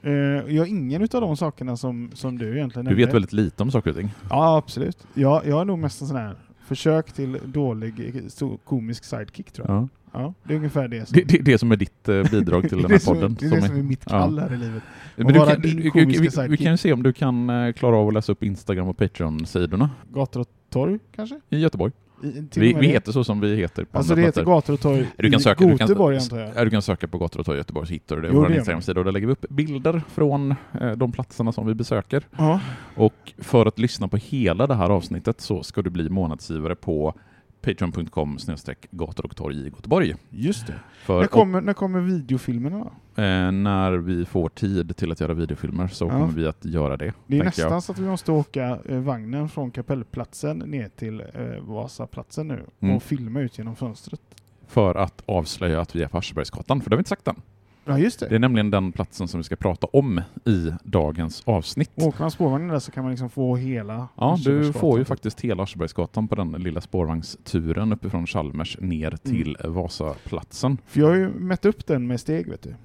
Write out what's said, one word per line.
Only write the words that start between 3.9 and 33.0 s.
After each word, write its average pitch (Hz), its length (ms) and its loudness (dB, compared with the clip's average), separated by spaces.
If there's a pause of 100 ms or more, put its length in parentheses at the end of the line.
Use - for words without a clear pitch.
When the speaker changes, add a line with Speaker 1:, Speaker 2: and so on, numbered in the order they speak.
Speaker 2:
ting. 98 140 -4 (200)
Speaker 1:
Ja, 160 280 4
absolut. 147 400 -4 (160)
Jag, 139 340 4
jag 147 140 2
är 185 40 -2
nog 185 140 -4
mest 147 220 -6
en 135 60 -8
sån 135 100 -4
här 107 180 -8 (300)
försök 156 460 0
till 131 340 -6
dålig, 117 540 -4 (160)
eh, 127 60 -8
so-, 117 420 -8
komisk 117 400 -6
sidekick, - 480 -12
tror - 180 -10
jag. 98 80 2
Speaker 2:
Ja. 127 100 0 (240)
Speaker 1:
Ja, 139 220 -8 (100)
det 151 100 -4
är 156 40 0
ungefär 143 300 -2
det 113 220 -8
som 120 60 -4
Speaker 2:
Det, 180 80 8
det, 147 140 6
det 123 200 6
som 117 140 4
är 107 40 8
ditt, - 340 -4
eh, 98 220 4
bidrag 90 380 4
till 95 80 0
Speaker 1:
<laughs> - 0 -
Det - 40 2
Speaker 2:
den 90 100 4
här 202 40 10
Speaker 1:
är 180 40 10
som, 90 160 4
Speaker 2:
podden, 107 240 0
Speaker 1:
det 139 60 -4
är 160 40 0
det - 60 6
Speaker 2:
som 101 80 4
är 101 40 2
Speaker 1:
som 143 100 0
är 139 60 0
mitt 135 220 -4
Speaker 2:
Ja. - 60 -6
Speaker 1:
kall 151 280 2
här 139 140 -4
i 120 40 -6
livet. 113 260 -8 (320)
Speaker 2:
Men 117 120 2
Speaker 1:
Att 139 60 8
Speaker 2:
du 160 60 12
Speaker 1:
vara 147 120 8
Speaker 2:
kan, 147 100 4
Speaker 1:
din 160 160 2
Speaker 2:
du, 160 60 -2
du, 160 80 2
Speaker 1:
komiska 151 300 6
Speaker 2:
vi, 165 60 6
vi - 40 0
Speaker 1:
sidekick. 147 300 0
Speaker 2:
kan 165 100 2
ju 170 60 4
se 160 160 2
om 123 100 0
du 131 100 4
kan, 123 360 0
eh, 120 240 0
klara 120 240 4
av 107 100 6
att 107 60 2
läsa 107 180 0
upp - 120 -2
Instagram 95 440 -2
och 90 100 -6
Patreon-sidorna. 87 920 0 (240)
Speaker 1:
Gator 135 280 -4
och 120 60 -4 (220)
torg, 170 300 0 (160)
kanske? 240 240 -10 (100)
Speaker 2:
I 151 100 0
Göteborg. 127 320 0 (320)
Speaker 1:
I, 143 80 -6
till 139 300 -4
Speaker 2:
Vi, 113 100 8
Speaker 1:
och - 20 4
med 147 80 4
Speaker 2:
vi 139 60 8
Speaker 1:
det. 139 60 6
Speaker 2:
heter 107 180 0
så 127 120 2
som 104 160 0
vi 104 160 2
heter 90 280 -2
på - 140 -6
Speaker 1:
Alltså, 156 160 2
Speaker 2:
andra 165 80 6
Speaker 1:
det 170 60 8
heter 165 160 2
Speaker 2:
platser. 175 120 4
Speaker 1:
Gator 147 180 2
och 143 60 0
torg 143 280 2 (100)
Speaker 2:
Du 107 140 4
kan 110 80 6
Speaker 1:
i - 40 0
Speaker 2:
söka, 135 220 6
du 151 120 8
kan, 110 100 4
Speaker 1:
Göteborg, 185 300 4
antar 120 220 -4
jag. 110 160 -8
Speaker 2:
ja, 120 80 4
du 110 60 4
kan 104 120 4
söka 90 260 -2
på 90 100 -8
Gator 85 220 -2
och 80 60 -4
torg 73 100 0
i 71 40 -2
Göteborg, 78 280 -6
så 82 60 -6
hittar 76 220 -6
du 78 60 -4
det. 80 60 -4
Speaker 1:
Jo, 92 60 2
Speaker 2:
Vår 143 80 8
Speaker 1:
det 156 40 8
gör 175 40 4
man. 165 80 4
Speaker 2:
Instagram-sida, 92 420 0
och 90 60 0
där 95 60 2
lägger 101 160 0
vi 135 60 2
upp - 160 -4
bilder 151 600 -2
från, 143 460 2 (260)
eh, 120 100 0
de 120 200 -2
platserna 117 400 -4
som 110 160 -4
vi 110 60 0
besöker. 117 500 -2 (140)
Speaker 1:
Ja. 156 220 4 (360)
Speaker 2:
Och - 420 2